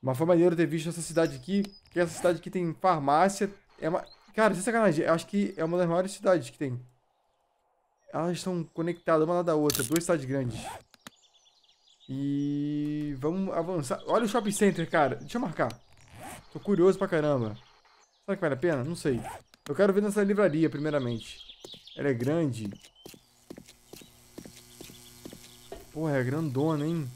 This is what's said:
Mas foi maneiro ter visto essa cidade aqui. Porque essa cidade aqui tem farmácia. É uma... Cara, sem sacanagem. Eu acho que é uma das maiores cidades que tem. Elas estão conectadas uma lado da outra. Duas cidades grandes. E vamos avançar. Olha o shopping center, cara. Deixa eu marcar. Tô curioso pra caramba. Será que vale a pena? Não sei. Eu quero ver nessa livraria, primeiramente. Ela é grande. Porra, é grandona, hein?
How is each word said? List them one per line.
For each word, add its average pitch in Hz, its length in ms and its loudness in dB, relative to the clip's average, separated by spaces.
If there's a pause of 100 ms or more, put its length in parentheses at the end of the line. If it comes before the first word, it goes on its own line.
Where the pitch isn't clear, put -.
Mas 127 160 -4
foi 160 80 0
maneiro 170 300 6
ter 170 100 2
visto 156 240 -4
essa 160 120 -8
cidade 160 340 0
aqui. 190 280 -2 (200)
Porque - 160 -6
essa 170 180 0
cidade 175 220 2
aqui 175 100 -12
tem 170 240 -2
farmácia. 180 800 2 (260)
É - 80 -2
uma... 175 160 -2 (300)
Cara, 214 220 4
sem 180 80 -6
sacanagem. 214 420 2
Eu 160 80 4
acho 165 140 -2
que 202 280 0
é 160 80 -2
uma 165 140 0
das 180 100 2
maiores 185 240 0
cidades 180 380 0
que - 80 -20
tem. 123 260 -6 (1300)
Elas 165 260 -2
estão 175 260 -4
conectadas 165 600 0
uma 170 120 0
lado 175 100 0
da 165 100 2
outra. 147 280 2
Duas 160 200 0
cidades 165 220 -2
grandes. 127 340 -4 (1500)
E 143 1080 -2
vamos 175 380 -2
avançar. 165 500 -4
Olha 220 200 2
o - 20 0
shopping 208 240 -2
center, 185 360 2
cara. 139 280 2
Deixa 147 220 -8
eu 240 40 -2
marcar. 156 280 -2 (840)
Tô 156 60 -10
curioso 185 400 4
pra 196 80 0
caramba. 139 500 0 (680)
Será 196 120 -2
que 196 60 -6
vale 156 120 2
a 135 40 -4
pena? 139 260 2
Não 160 120 -4
sei. 127 240 0 (480)
Eu 147 60 -4
quero 196 180 6
ver 202 120 4
nessa 208 200 2
livraria, 185 460 4
primeiramente. 143 680 -4 (580)
Ela 139 120 0
é 139 40 2
grande. 123 560 0 (3250)
Porra, 151 260 -2
é 131 60 2
grandona, 147 640 0
hein? 160 300 -2